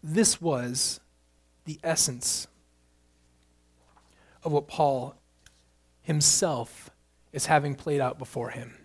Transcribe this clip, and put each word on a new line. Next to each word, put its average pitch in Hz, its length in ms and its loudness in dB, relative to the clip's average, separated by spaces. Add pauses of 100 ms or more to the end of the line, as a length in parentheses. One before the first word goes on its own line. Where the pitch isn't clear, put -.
This 170 360 2
was 131 600 -2 (640)
the 151 180 -10
essence 151 640 -2 (2000)
of 160 80 -2
what 147 160 2
Paul 139 520 0 (840)
himself 147 880 0 (420)
is 139 140 -4
having 147 260 4
played 143 260 -2
out 131 200 -2
before 120 320 -8
him. 127 340 -14